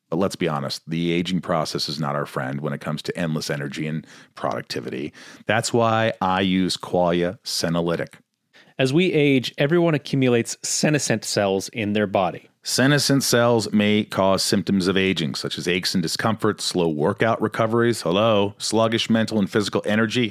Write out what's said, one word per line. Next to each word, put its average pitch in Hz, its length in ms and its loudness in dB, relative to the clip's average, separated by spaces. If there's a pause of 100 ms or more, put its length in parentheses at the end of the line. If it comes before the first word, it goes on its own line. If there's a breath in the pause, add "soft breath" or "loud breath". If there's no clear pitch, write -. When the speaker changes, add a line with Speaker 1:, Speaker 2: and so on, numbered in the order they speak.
Speaker 1:
But 80 80 -4
let's 95 200 0
be 90 100 0
honest, 69 420 -6
the 85 220 -2
aging 87 300 -2
process - 480 -2
is 73 100 -8
not 73 160 -4
our 71 100 -4
friend 69 360 -6
when 73 100 -6
it 71 80 -8
comes 78 220 -6
to - 180 -8
endless 78 300 -4
energy 76 380 -6
and 78 200 -8 (280 loud breath)
productivity. - 760 -8 (360 loud breath)
That's 110 260 0
why 113 480 2
I 95 200 2
use 92 360 2
Qualia 87 680 0
Senolytic. 85 680 -4 (680 soft breath)
Speaker 2:
As 135 140 2
we 175 180 4
age, 143 460 2
everyone 170 380 2
accumulates 127 680 0
senescent 139 640 0
cells 98 440 0
in 104 240 -4
their 104 140 2
body. 92 420 -2 (140)
Speaker 1:
Senescent 139 580 2
cells 120 500 2
may 104 320 4
cause 95 380 2
symptoms 98 460 2
of 95 100 2
aging, 85 380 0
such - 240 -8
as 78 80 -8
aches 87 260 0
and 95 80 0
discomfort, 104 580 -2
slow 85 300 0
workout 101 500 0
recoveries, 113 600 0
hello, 101 560 2
sluggish 113 500 0
mental 113 300 2
and 98 140 2
physical 101 340 0
energy, 110 460 0